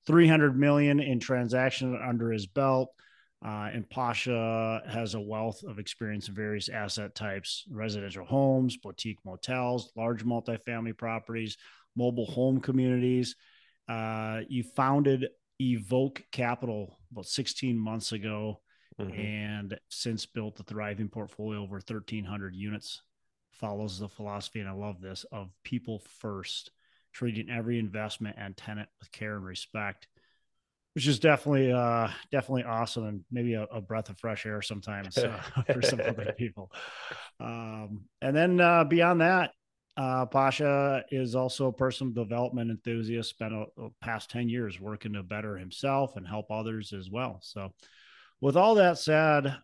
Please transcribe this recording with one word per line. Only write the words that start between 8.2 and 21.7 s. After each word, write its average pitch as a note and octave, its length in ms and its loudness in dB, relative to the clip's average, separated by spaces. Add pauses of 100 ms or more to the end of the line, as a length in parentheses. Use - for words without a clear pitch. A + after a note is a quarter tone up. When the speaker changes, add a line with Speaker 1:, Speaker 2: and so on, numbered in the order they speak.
Speaker 1:
homes, C3 520 4
boutique - 460 -8
motels, B2 720 -4
large A2+ 300 -2
multifamily A#2 720 -4
properties, A2+ 600 -6 (380)
mobile B2 300 0
home C3 340 2
communities. B2+ 760 2 (520)
Uh, A2 600 -4
you B2 160 -2
founded C3+ 640 4 (320)
Evoke B2+ 720 0
Capital A#2+ 680 -4 (140)
about G#2 160 -12
sixteen B2 500 -2
months A2 340 -2
ago G#2+ 500 -4 (360)
Speaker 2:
Mm-hmm. G2 220 -6
Speaker 1:
and G#2 600 -6 (100)
since - 360 -6
built G#2+ 300 -8
the - 80 -16
thriving G#2 460 -6
portfolio G#2+ 520 -8
over G2 200 -10